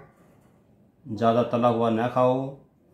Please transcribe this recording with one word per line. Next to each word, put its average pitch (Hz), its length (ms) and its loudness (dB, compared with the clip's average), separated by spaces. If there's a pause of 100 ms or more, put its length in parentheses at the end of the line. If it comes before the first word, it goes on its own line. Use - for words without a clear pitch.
(1080)
ज़्यादा 113 360 0
तला 120 260 0
हुआ 117 220 0
ना 113 180 -2
खाओ। 131 480 0 (380)